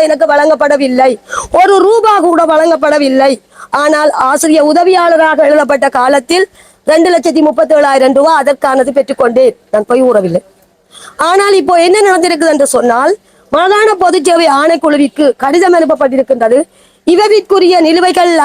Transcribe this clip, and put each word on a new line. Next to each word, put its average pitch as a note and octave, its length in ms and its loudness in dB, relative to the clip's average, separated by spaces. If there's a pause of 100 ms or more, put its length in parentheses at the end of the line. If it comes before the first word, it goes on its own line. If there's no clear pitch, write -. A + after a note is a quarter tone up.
எனக்கு D#4 260 -2
வழங்கப்படவில்லை, C#4+ 800 0 (520)
ஒரு G4 140 2 (100)
ரூபா G#4+ 280 0 (120)
கூட E4 260 0
வழங்கப்படவில்லை. D4 800 0 (480)
ஆனால் D4+ 320 0 (160)
ஆசிரிய D4+ 420 0
உதவியாளராக E4+ 800 0
எழுதப்பட்ட C#4+ 400 0 (100)
காலத்தில் C#4 480 0 (400)
ரெண்டு E4 280 2
லட்சத்தி D#4 340 -2
முப்பத்தேழாயிரம் C#4 720 0
ரூபா D#4+ 120 2 (100)
அதற்கானது C4+ 540 -2
பெற்றுக்கொண்டேன், B3+ 600 -2 (140)
நான் G#3+ 180 -2
பொய் B3+ 160 0
கூறவில்லை. F#3+ 360 -2 (840)
ஆனால் G4 320 0
இப்போ D#4 140 -2 (120)
என்ன F#4 200 2
நடந்திருக்குது E4+ 480 0
என்று C#4 220 0
சொன்னால், A#3+ 360 0 (400)
மாகாண G4 360 0 (140)
பொதுச்சேவை E4+ 440 0 (140)
ஆணைக்குழுவிற்கு D4 640 0 (180)
கடிதம் F4 340 0
அனுப்பப்பட்டிருக்கின்றது. C4 840 0 (480)
இவவிற்குரிய F#4 680 2 (120)
நிலுவைகள் F4 460 0 (120)